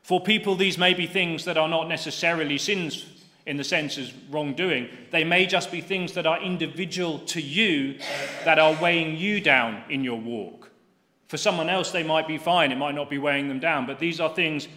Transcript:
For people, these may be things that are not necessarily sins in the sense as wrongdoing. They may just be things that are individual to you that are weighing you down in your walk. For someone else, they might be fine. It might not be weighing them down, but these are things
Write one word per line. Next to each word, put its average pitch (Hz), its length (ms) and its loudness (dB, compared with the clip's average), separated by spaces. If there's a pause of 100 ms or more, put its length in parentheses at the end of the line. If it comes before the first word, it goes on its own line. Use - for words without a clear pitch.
For 180 200 0
people, 208 320 2
these 185 240 2
may 180 160 4
be 170 140 0
things 170 380 -2
that 170 120 0
are 156 100 4
not 165 200 0
necessarily 156 720 -2
sins 180 460 -4 (420)
in 143 100 -4
the 143 60 -4
sense 151 340 -2
as 120 160 -8 (160)
wrongdoing. 143 580 -2 (220)
They 165 140 2
may 180 240 4
just 180 240 0
be 165 100 -6
things 185 320 -4
that 165 140 -2
are 160 120 2
individual 165 800 -4
to - 220 -6
you 143 540 0 (480)
that 160 160 6
are 156 140 8
weighing 160 440 0
you 202 240 0
down 117 480 4
in 135 140 -2
your 120 160 -2
walk. 110 500 -8 (580)
For 160 100 -6
someone 175 340 0
else, 185 200 0
they 175 120 -2
might 160 240 2
be 156 100 -4
fine. 165 340 4
It 127 60 -2
might 143 160 -2
not 147 160 -6
be 143 80 -2
weighing 143 300 0
them 131 120 -4
down, 143 280 0
but 139 100 -8
these 170 220 -2
are 160 100 2
things 156 460 0